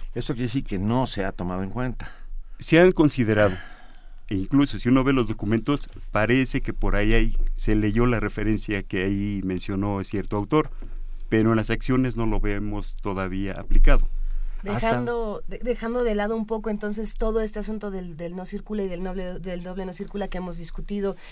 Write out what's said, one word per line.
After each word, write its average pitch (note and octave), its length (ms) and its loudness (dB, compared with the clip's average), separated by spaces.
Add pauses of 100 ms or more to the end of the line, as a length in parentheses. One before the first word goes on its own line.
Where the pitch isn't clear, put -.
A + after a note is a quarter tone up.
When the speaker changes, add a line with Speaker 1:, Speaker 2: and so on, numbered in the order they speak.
(140)
Speaker 1:
Eso B2 200 -4
quiere A#2+ 140 -2
decir C3 180 -4
que G2+ 120 -4
no A2+ 300 0
se - 160 -4
ha F#2+ 80 -4
tomado F2+ 320 -4
en F#2+ 60 -6
cuenta. B2 420 -6 (480)
Speaker 2:
Se D#3+ 200 4
han F#3 120 10
considerado, G#2+ 640 4 (760)
e - 60 -2
incluso G#2+ 440 2
si A#2+ 100 0
uno C3 140 6
ve C#3 100 4
los B2+ 140 2
documentos, A2 600 0 (240)
parece B2 500 2
que A2 120 -2
por F#2+ 220 2
ahí G#2+ 180 4
hay, A2 240 6 (180)
se G#2+ 200 2
leyó G#2+ 320 2
la A#2+ 120 2
referencia G#2 640 -2
que F#2+ 220 -4
ahí G2+ 400 -2
mencionó G2 600 -2
cierto G#2 340 -4
autor, D3+ 340 0 (580)
pero A2 220 4
en A2+ 60 4
las G#2+ 120 0
acciones B2+ 460 0
no A2+ 100 -2
lo A2 140 2
vemos G#2 560 -2
todavía F#2+ 580 -4
aplicado. - 540 8 (600)
Hasta G#3+ 200 0
Speaker 3:
Dejando, A#3 600 -2
de-, F#3+ 120 -6
dejando A#3 440 -2
de A3 120 0
lado G#3 200 -2
un A3 120 -4
poco A3 240 -4
entonces G#3 420 -6
todo A3 280 0
este A3 180 -4
asunto G#3 320 -6
del, F3+ 260 -10
del E3+ 180 -10
no F#3 100 -8
circula G#3 360 -8
y F#3+ 60 -4
del F3+ 160 -8
noble, F#3 360 -6
del F3 220 -8
doble F#3 240 -8
no F#3 80 -8
circula G3 340 -8
que F#3 120 -6
hemos F3 180 -8
discutido, F#3+ 580 -6 (160)